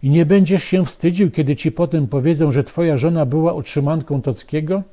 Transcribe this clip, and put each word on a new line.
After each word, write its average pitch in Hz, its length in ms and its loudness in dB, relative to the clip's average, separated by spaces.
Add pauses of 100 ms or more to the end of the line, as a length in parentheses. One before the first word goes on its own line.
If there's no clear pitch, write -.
I 139 60 0
nie 160 160 6
będziesz 185 380 4
się 185 220 0
wstydził, 175 460 0
kiedy 143 240 0
ci - 160 -2
potem 160 360 -2
powiedzą, 143 440 0
że 135 120 0
twoja 165 340 0
żona 160 280 0
była 160 280 0
utrzymanką 143 680 -4
Tockiego? 156 720 -4